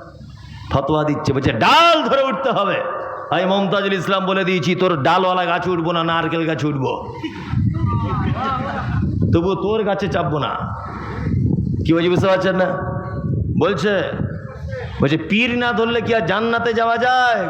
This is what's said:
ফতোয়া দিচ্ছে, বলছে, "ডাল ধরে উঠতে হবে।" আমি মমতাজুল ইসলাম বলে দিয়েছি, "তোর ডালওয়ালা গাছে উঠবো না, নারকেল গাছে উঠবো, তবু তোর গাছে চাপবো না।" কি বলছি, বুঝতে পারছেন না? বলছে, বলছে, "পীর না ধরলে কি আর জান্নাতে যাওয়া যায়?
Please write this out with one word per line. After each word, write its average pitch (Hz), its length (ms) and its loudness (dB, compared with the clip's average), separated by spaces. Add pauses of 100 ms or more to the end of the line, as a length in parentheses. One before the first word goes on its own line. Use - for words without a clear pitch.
(720)
ফতোয়া 151 320 2
দিচ্ছে, 147 280 0
বলছে, 131 200 0
"ডাল 311 500 6
ধরে 254 200 2
উঠতে 262 280 0
হবে।" 196 260 0 (540)
আমি 170 140 0
মমতাজুল 196 480 0
ইসলাম 190 340 0
বলে 190 180 0
দিয়েছি, 175 300 2
"তোর 160 280 2
ডালওয়ালা 180 420 2
গাছে 170 260 0
উঠবো 170 220 0
না, 170 120 0
নারকেল 165 420 0
গাছে 151 200 -2
উঠবো, 131 460 -4 (2250)
তবু 175 200 4
তোর 214 280 0
গাছে 196 260 0
চাপবো 156 300 0
না।" 98 420 -4 (1080)
কি 156 80 2
বলছি, 170 140 2
বুঝতে 180 180 2
পারছেন 190 300 2
না? 185 80 2 (960)
বলছে, 190 420 0 (960)
বলছে, 139 160 4
"পীর 233 420 0
না 240 140 0
ধরলে 226 280 0
কি 208 140 0
আর 226 60 4
জান্নাতে 226 520 0
যাওয়া 233 240 2
যায়? 240 540 2